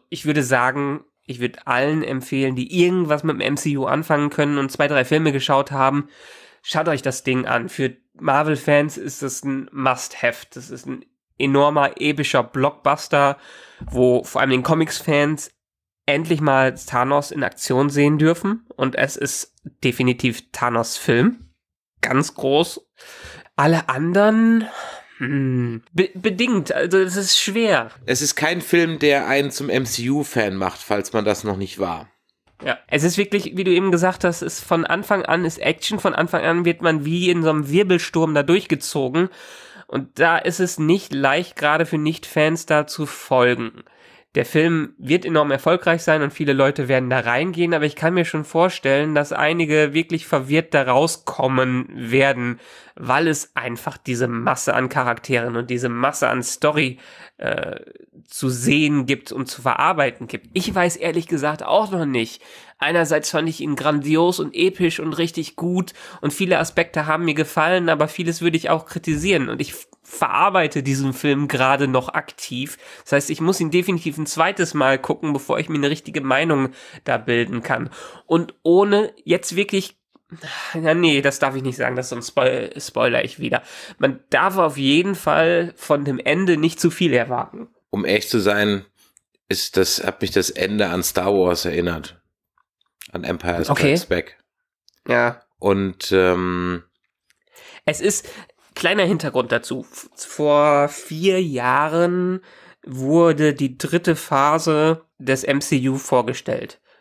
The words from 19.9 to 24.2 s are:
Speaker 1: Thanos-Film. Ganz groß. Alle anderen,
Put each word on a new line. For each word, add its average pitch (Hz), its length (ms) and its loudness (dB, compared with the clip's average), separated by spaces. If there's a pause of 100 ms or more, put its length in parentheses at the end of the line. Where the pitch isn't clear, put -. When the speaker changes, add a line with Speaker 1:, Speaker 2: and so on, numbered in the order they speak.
Speaker 1:
Thanos-Film. 120 840 0 (640)
Ganz 135 320 0
groß. 143 560 0 (680)
Alle 160 320 2
anderen, 220 800 4 (500)